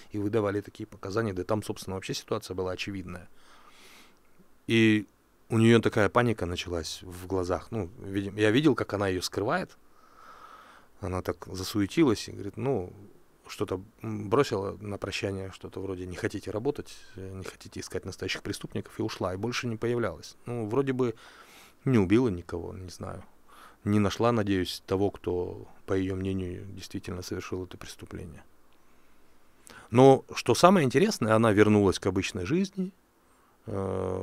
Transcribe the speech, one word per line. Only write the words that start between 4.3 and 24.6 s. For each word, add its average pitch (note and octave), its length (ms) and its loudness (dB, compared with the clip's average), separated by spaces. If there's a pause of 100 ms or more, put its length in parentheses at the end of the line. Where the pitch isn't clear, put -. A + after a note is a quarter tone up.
И A2 380 6 (440)
у A#2 80 2
неё A2+ 220 8
такая G#2+ 280 2
паника A#2+ 380 2
началась F2 560 -6
в F2+ 240 -14
глазах. F2+ 440 -2
Ну, G2+ 200 -6 (140)
видим-, G2 320 -4
я G#2+ 140 4
видел, C#3 240 4
как - 200 -4
она G2 140 0
её F#2 140 -2
скрывает. C#3+ 540 -4 (1200)
Она F#2 220 -4
так - 280 -6
засуетилась G2 800 2
и G2 40 -14
говорит, G2+ 240 -12
ну, A2 360 -4 (560)
что-то, G2 320 -4 (220)
м, G#2 280 -6
бросила G2 500 0
на G2+ 180 -8
прощание, G2 540 -6
что-то F#2+ 280 -14
вроде: F#2 260 -6
"Не F2+ 100 -10
хотите G2+ 340 -6
работать, A2 460 -6 (200)
э, F#2+ 180 -12
не F#2+ 100 -12
хотите - 360 -14
искать - 240 -8
настоящих - 380 -8
преступников", - 560 -8
и A2 40 -4
ушла, G#2 320 -4
и - 20 -6
больше A#2+ 300 -6
не A2+ 100 -4
появлялась. A#2 600 -4 (100)
Ну, A#2+ 220 -6
вроде C3+ 240 0
бы B2 220 0 (720)
не C3 140 6
убила G#2 300 6
никого, F2 460 -6
не F#2 160 -14
знаю. F#2 340 -12 (600)
Не G#2 160 4
нашла, A2 320 2
надеюсь, G2+ 540 0